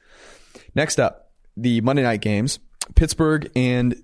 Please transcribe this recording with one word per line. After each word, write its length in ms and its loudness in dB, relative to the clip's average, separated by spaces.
Next 260 0
up, 300 -2
the 240 0
Monday 220 0
night 180 -2
games, 380 -2
Pittsburgh 600 2
and 480 0